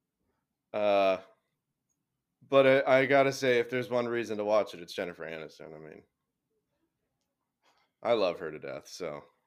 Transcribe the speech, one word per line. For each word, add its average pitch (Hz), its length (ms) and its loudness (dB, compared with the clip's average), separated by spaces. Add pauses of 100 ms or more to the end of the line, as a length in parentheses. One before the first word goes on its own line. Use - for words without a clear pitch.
(720)
Uh, 101 440 2 (1300)
but 135 380 6
I, 131 120 6
I 135 60 2
gotta 139 280 4
say, 127 260 2
if 117 100 -2
there's 123 200 -4
one 120 180 -2
reason 113 300 -4
to 104 60 -4
watch 104 300 0
it, 85 80 -16
it's 87 120 -16
Jennifer 87 320 -8
Aniston. 78 500 -14
I 78 40 -18
mean, 78 220 -20 (2000)
I 117 100 2
love 92 260 0
her 82 120 -8
to 76 80 -12
death, 71 280 -12
so 76 360 -12 (240)